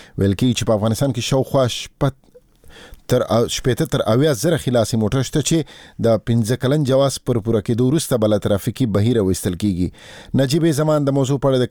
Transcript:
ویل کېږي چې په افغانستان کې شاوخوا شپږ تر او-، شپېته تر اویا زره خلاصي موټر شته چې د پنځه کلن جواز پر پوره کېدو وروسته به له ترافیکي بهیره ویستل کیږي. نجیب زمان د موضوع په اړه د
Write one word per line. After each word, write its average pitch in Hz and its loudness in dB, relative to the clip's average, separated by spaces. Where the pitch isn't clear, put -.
ویل 98 2
کېږي 127 2
چې - -4
په 107 2
افغانستان 113 0
کې 120 -4
شاوخوا 135 0
شپږ - -6
تر 123 2
او-، 113 2
شپېته 131 -2
تر 135 0
اویا 139 2
زره 156 0
خلاصي 120 0
موټر 120 0
شته 156 -2
چې 165 2
د 113 4
پنځه 117 2
کلن 139 0
جواز 135 2
پر 117 0
پوره 113 2
کېدو 123 2
وروسته 139 0
به 107 4
له 101 0
ترافیکي 107 -2
بهیره 107 2
ویستل 92 -2
کیږي. - -4
نجیب 143 0
زمان 151 0
د 135 0
موضوع 139 0
په 135 2
اړه 127 2
د - -4